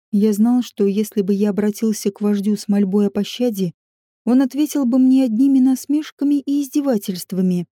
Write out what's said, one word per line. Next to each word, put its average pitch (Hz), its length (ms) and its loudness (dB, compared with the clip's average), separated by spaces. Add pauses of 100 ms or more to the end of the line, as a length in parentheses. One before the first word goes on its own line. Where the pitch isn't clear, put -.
(120)
Я 214 220 2
знал, 240 280 2
что - 240 -4
если 202 360 -2
бы 190 120 -2
я 202 180 0
обратился 208 600 -2
к - 80 -20
вождю 208 380 -2
с - 100 -12
мольбой 202 400 0
о 196 40 -2
пощаде, 202 600 -4 (540)
он 254 160 4
ответил 277 440 -2
бы 247 140 2
мне 262 240 4
одними 262 360 2
насмешками 285 760 0
и 285 280 -2
издевательствами. 185 1120 -2